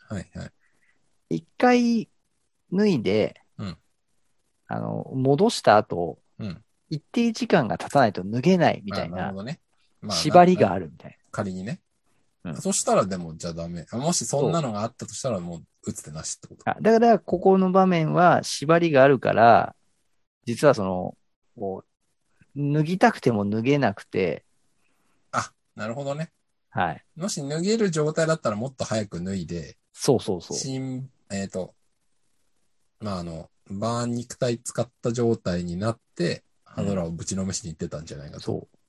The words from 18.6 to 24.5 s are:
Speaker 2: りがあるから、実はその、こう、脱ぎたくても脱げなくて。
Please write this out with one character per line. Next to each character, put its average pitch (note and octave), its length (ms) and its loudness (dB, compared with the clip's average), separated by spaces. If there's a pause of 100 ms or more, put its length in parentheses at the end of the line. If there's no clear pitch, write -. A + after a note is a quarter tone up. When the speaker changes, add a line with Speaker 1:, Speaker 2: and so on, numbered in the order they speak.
Speaker 2:
り E3+ 120 2
が C3+ 120 8
あ C#3 60 10
る C#3 100 6
か G2+ 160 0
ら、 G#2+ 420 6 (680)
実 A#2+ 200 0
は C#3 60 8
そ A2 100 0
の、 F#2 360 -4 (380)
こ G2 280 -8 (720)
う、 C#3+ 160 -2
脱 D3+ 120 2
ぎ F3+ 140 -2
た A#3+ 140 6
く - 80 -10
て B2 120 2
も G2+ 140 0
脱 G#2 140 -2
げ C#3 180 2
な A#2+ 140 2
く - 120 -12
て。 F#2 420 -4 (840)